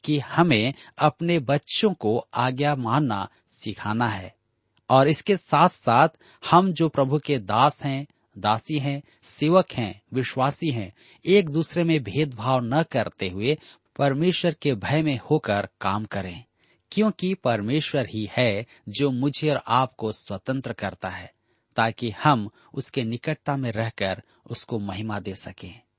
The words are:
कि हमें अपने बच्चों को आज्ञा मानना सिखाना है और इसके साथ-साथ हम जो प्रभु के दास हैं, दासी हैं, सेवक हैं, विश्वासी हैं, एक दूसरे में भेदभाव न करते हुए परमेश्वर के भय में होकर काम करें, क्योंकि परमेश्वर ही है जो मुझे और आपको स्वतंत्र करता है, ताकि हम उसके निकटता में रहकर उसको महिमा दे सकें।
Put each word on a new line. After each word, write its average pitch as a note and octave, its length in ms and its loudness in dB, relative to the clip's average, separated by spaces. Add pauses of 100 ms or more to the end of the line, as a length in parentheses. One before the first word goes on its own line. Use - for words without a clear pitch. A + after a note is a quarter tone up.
कि D3+ 160 0
हमें C3 540 2 (240)
अपने E3+ 420 2
बच्चों C#3+ 540 0
को A2+ 400 -2
आज्ञा C3 420 0
मानना A#2 540 0 (200)
सिखाना A2 580 -4
है F#2+ 280 -6 (540)
और C3 180 8
इसके F3+ 300 0
साथ-साथ D3+ 720 4 (420)
हम F3+ 220 6
जो D#3+ 160 2
प्रभु C#3+ 300 0
के C#3 180 -2
दास A2+ 460 2
हैं, C#3 240 -6 (300)
दासी A2 420 -2
हैं, C#3 220 -4 (220)
सेवक F3 500 2
हैं, G2+ 280 -6 (120)
विश्वासी C3+ 560 -2
हैं, A2 240 -4 (320)
एक F#3 240 4
दूसरे E3 340 -2
में D#3+ 200 2
भेदभाव B2+ 600 -2
न C#3 200 0
करते G#2 460 -4
हुए A2 280 0 (400)
परमेश्वर D#3 640 2
के C#3+ 120 0
भय C3+ 280 0
में C#3+ 180 0
होकर G#2 500 0 (120)
काम G#2 240 -2
करें, F#2 380 -8 (480)
क्योंकि G3 420 0
परमेश्वर B2 720 -2
ही G#2+ 260 -6
है A#2 340 0 (240)
जो C3+ 220 0
मुझे C#3 380 -2
और C3+ 180 0
आपको A#2 440 0
स्वतंत्र B2 640 -8
करता F#2 360 -8
है, F2+ 240 -14 (420)
ताकि A2+ 360 0
हम A2+ 380 2 (240)
उसके C3 300 -6
निकटता C3+ 540 -4
में B2+ 140 -4
रहकर G#2 500 -4 (280)
उसको A#2 300 -8
महिमा G#2 400 -6
दे F#2+ 160 -8
सकें। - 460 -16 (180)